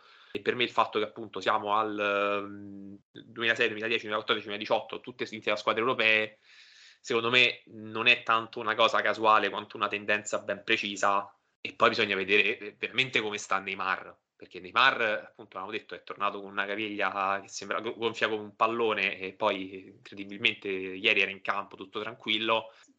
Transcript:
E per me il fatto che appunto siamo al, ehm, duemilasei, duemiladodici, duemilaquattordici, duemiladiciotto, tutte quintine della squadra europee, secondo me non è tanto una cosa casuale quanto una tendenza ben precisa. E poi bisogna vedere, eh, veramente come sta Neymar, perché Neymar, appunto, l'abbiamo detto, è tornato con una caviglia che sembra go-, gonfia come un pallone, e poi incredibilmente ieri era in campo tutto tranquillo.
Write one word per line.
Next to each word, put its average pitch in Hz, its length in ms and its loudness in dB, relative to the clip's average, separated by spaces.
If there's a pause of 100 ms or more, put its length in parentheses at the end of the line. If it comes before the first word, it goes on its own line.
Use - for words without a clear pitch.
(320)
E 107 80 -6
per 110 160 0
me 123 80 0
il 131 60 0
fatto 113 280 0
che 107 80 0
appunto 104 360 -10
siamo 104 340 2
al, 107 240 0
ehm, 101 960 -2 (140)
duemilasei, 113 560 0
duemiladodici, 110 400 -2
duemilaquattordici, 107 400 0
duemiladiciotto, 104 540 -2
tutte 123 260 -10
quintine 107 160 -12
della 104 140 0
squadra 110 240 0
europee, 110 580 2 (600)
secondo 117 280 0
me 123 360 4
non 110 420 -2
è 120 160 6
tanto 113 380 0
una 107 140 0
cosa 110 260 6
casuale 107 480 6
quanto 104 260 -8
una 104 140 -2
tendenza 104 500 -2
ben 98 240 -6
precisa. 101 720 0 (240)
E - 140 -10
poi 117 160 4
bisogna 107 260 2
vedere, 98 420 2
eh, 101 220 -12
veramente 123 400 -2
come 104 180 -2
sta 95 220 -2
Neymar, 95 580 -6 (240)
perché 87 180 -16
Neymar, 117 420 4
appunto, 107 580 -4
l'abbiamo 101 180 -6
detto, - 160 -16
è 85 100 -12
tornato 101 380 -4
con 98 80 -12
una 101 160 -4
caviglia 101 800 -2
che - 40 -20
sembra 98 320 -6
go-, - 160 -6
gonfia 110 320 -2
come 107 140 -4
un 104 140 -14
pallone, 110 640 0
e 95 140 -8
poi 95 520 -4
incredibilmente 101 800 -4
ieri 95 540 0
era 95 80 2
in 98 120 -10
campo 98 340 -4
tutto 95 260 -10
tranquillo. 110 720 -2 (260)